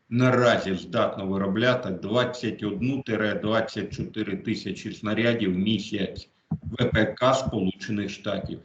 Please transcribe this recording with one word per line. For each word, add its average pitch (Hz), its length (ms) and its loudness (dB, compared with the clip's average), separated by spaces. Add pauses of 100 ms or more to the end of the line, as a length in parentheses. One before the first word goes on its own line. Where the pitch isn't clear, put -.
наразі 123 640 4
здатно 98 520 -2
виробляти 98 640 2
двадцять 107 760 -2
одну 117 380 0
тире 107 320 0
двадцять 107 600 -2
чотири 98 440 -4
тисячі 101 560 -6
снарядів 107 600 0
в 90 40 -2
місяць. 101 720 -2 (220)
В 120 400 -2
П 107 140 4
К 131 280 2
Сполучених 104 760 -2
Штатів. - 560 -6